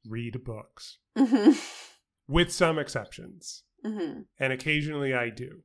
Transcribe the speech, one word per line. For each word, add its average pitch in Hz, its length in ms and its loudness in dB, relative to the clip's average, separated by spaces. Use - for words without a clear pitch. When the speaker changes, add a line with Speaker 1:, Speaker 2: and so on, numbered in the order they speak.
Speaker 1:
read 117 380 -8
books. - 540 -14
Speaker 2:
Mm-hmm. 240 360 6
Speaker 1:
With 170 240 4
some 165 260 4
exceptions. - 840 -10
Speaker 2:
Mm-hmm. 202 360 -6
Speaker 1:
And 135 140 0
occasionally 147 640 -2
I 120 160 0
do. 123 340 -14